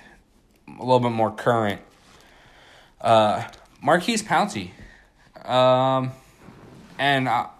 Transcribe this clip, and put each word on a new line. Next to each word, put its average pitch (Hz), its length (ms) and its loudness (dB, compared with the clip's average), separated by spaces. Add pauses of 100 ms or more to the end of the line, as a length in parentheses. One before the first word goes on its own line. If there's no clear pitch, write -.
(680)
a - 120 -20
little 123 200 2
bit 120 120 -2
more 110 180 0
current, 110 500 -2 (1200)
uh, 110 440 2 (360)
Maurkice 180 420 0
Pouncey. 160 480 -4 (800)
Um, 127 640 2 (880)
and 135 300 0
I 113 200 -2 (120)